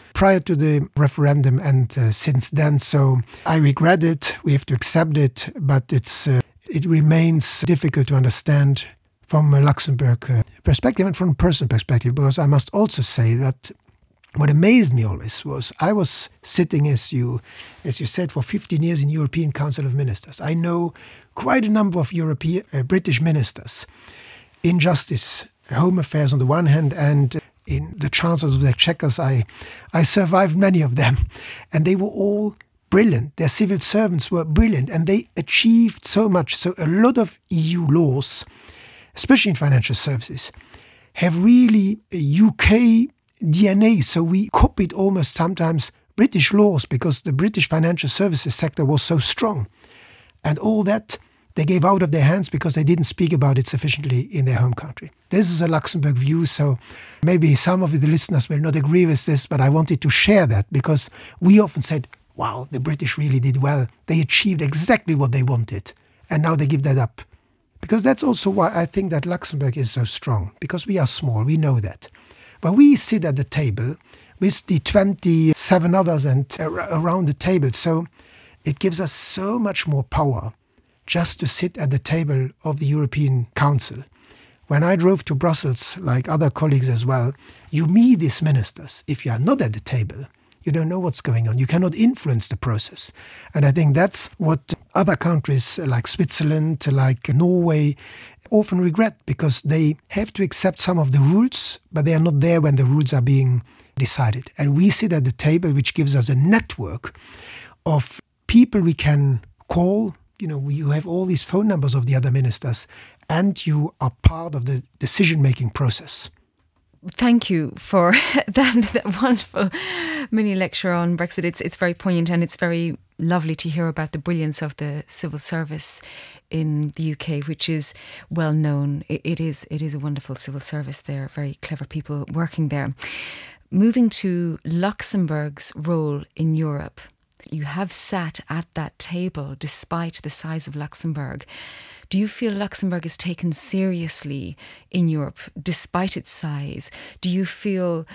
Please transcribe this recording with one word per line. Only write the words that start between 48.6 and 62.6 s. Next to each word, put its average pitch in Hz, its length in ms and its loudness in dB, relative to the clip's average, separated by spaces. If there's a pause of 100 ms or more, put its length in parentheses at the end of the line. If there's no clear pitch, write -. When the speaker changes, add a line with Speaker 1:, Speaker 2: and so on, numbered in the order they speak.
Speaker 1:
was 139 160 2
so 165 180 0
strong. 160 500 -2 (760)
And 151 160 -2
all 214 240 0
that 214 360 -4 (360)
they 156 100 0
gave 170 200 2
out 190 180 4
of 165 80 0
their 151 140 2
hands 175 240 2
because 147 260 -2
they 156 80 0
didn't 160 220 2
speak 165 280 0
about 139 260 2
it 127 100 -2
sufficiently 139 520 -2
in 143 240 -2
their 127 140 0
home 123 160 2
country. - 380 -12 (180)
This 180 200 2
is 165 100 -2
a 170 80 0
Luxembourg 151 480 0
view, 151 300 2
so 139 320 0 (440)
maybe 160 320 4
some 185 280 2
of 156 180 0
the 147 80 2
listeners 156 400 0
will 151 100 -2
not 156 180 0
agree 160 300 2
with 151 200 0
this, 147 200 0
but 143 140 -2
I 135 80 4
wanted 156 320 2
to 156 100 0
share 196 360 4
that 107 260 2
because 147 380 0 (300)
we 196 200 8
often 160 220 -2
said, 143 260 -4 (260)
"Wow, 110 360 -6